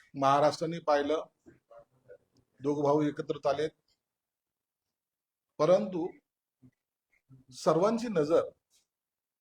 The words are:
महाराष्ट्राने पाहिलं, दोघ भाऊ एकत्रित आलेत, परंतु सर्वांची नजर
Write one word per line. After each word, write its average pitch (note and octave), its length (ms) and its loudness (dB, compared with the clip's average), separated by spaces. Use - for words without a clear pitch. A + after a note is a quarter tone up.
महाराष्ट्राने C#3+ 680 2
पाहिलं, D3 440 0
दोघ C#3+ 240 -2
भाऊ C#3+ 180 2
एकत्रित D3 460 -4
आलेत, D#3 220 -2
परंतु F#3 500 0
सर्वांची G#3 540 0
नजर D#3+ 340 2